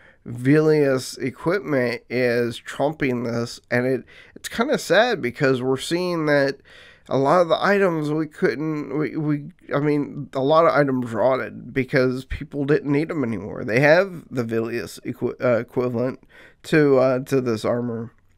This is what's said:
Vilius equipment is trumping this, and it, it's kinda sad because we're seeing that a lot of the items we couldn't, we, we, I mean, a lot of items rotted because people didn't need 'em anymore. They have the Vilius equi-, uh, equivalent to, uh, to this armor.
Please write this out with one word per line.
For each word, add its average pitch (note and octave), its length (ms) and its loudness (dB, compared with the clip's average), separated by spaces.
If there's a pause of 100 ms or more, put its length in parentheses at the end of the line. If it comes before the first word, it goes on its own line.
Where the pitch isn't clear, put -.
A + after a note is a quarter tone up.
(240)
Vilius C#3 960 2
equipment C3+ 880 -2
is A#2+ 480 0
trumping C3+ 680 -4
this, A#2 360 -6 (100)
and B2 160 0
it, C3 180 -2 (300)
it's - 140 -14
kinda A#3+ 300 -2
sad G#3 420 2
because B2+ 400 0
we're C3 160 0
seeing F3 500 -2
that C#3 320 2 (500)
a C3 100 0
lot D3+ 240 4
of E3+ 60 0
the D#3 140 2
items E3+ 480 2
we D#3 160 -2
couldn't, D3+ 680 -2
we, D3+ 200 -2
we, D3 340 -2 (240)
I C#3+ 60 2
mean, D3 520 -2
a C3+ 80 -4
lot D3+ 240 4
of D#3+ 80 4
items B2+ 400 2
rotted A2 600 0
because B2+ 500 0
people C#3+ 400 -6
didn't C#3+ 260 0
need D3 200 0
'em D#3+ 120 -4
anymore. G#2 400 -6
They A#2+ 180 0
have E3+ 500 2
the B2+ 140 -4
Vilius A2+ 600 -4
equi-, A#2+ 340 -6
uh, B2 200 2
equivalent B2 640 -4 (420)
to, D3 340 4
uh, B2+ 220 4
to C3 240 -2
this A2+ 200 -2
armor. A#2 520 -4 (240)